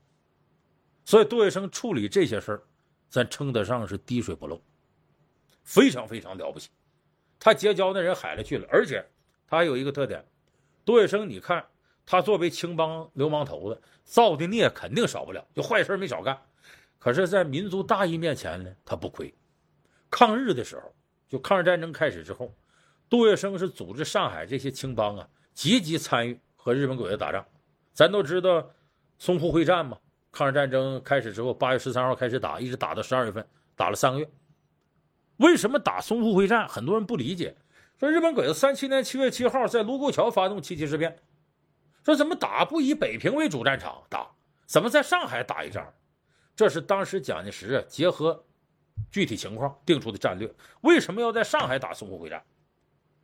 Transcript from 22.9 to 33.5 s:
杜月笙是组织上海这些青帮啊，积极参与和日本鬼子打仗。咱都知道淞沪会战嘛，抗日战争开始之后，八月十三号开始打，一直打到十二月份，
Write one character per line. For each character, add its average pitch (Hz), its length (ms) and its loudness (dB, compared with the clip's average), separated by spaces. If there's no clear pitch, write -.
杜 233 200 4
月 202 80 6
笙 196 200 -6
是 180 140 -4
组 95 240 -12
织 139 100 -8
上 165 260 -2
海 85 180 -10
这 127 100 -6
些 135 140 -6
青 135 240 -10
帮 104 200 -2
啊， 92 140 -16
积 214 260 2
极 165 160 -2
参 120 320 0
与 120 100 -8
和 - 180 -2
日 139 140 0
本 131 100 -4
鬼 113 100 -6
子 95 80 -2
打 78 160 -4
仗。 95 140 -6
咱 170 180 4
都 202 120 0
知 165 180 -2
道 170 320 0
淞 180 180 0
沪 160 140 0
会 160 120 2
战 170 220 2
嘛， 117 140 -14
抗 143 180 0
日 - 20 0
战 139 180 0
争 131 340 -2
开 139 180 0
始 113 100 -8
之 104 120 -6
后， 123 100 -2
八 131 200 0
月 127 60 2
十 127 140 -6
三 123 100 0
号 127 120 0
开 127 120 -4
始 123 120 -2
打， 82 200 -6
一 127 80 -8
直 127 80 -6
打 85 200 -4
到 110 60 -6
十 - 120 -4
二 127 120 2
月 110 60 -6
份， 104 160 -10